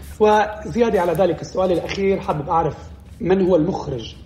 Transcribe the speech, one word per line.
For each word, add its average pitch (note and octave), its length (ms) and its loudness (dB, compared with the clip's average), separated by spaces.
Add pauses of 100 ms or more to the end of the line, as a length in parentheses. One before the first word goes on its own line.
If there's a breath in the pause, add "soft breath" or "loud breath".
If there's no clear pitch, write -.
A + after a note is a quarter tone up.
(200)
وزيادة G#3+ 800 2
على F3 120 0
ذلك E3 280 2
السؤال F#3 320 -2
الأخير، F#3+ 480 -2
حابب D3+ 280 -4
أعرف E3 280 0 (440)
من F#3 260 2
هو F3+ 100 4
المخرج C#3 580 -2 (120)